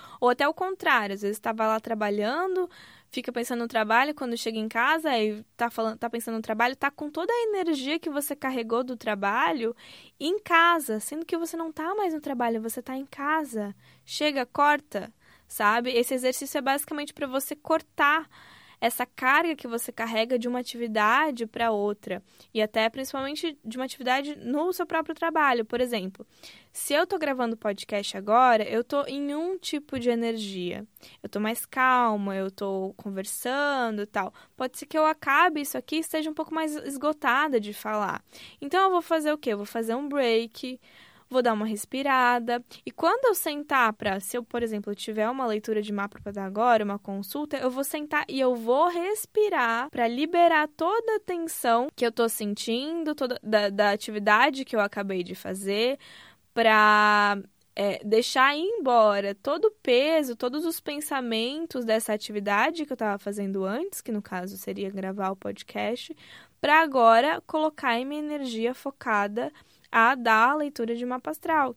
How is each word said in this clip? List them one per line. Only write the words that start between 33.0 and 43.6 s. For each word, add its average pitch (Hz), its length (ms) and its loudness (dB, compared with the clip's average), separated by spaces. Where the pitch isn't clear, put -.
e 208 60 -6
tal. 196 260 -4
Pode - 220 -6
ser - 80 -14
que - 100 -4
eu 311 80 4
acabe 311 560 2
isso 277 160 -6
aqui 277 200 -6
e 320 40 0
esteja 311 300 -4
um 302 40 -6
pouco 320 200 -6
mais 311 200 -2
esgotada 277 880 0
de 208 140 -8
falar. 208 500 -4
Então 349 220 2
eu 381 60 4
vou 349 120 2
fazer 311 280 0
o 302 60 2
quê? 294 140 -4
Eu 208 80 0
vou 202 80 -8
fazer 226 280 -4
um 285 140 -4
break, 247 720 0
vou 254 100 2
dar 240 120 4
uma 214 120 -2
respirada. 247 1000 0
E - 60 -10
quando 466 360 2
eu 427 80 6
sentar 294 580 0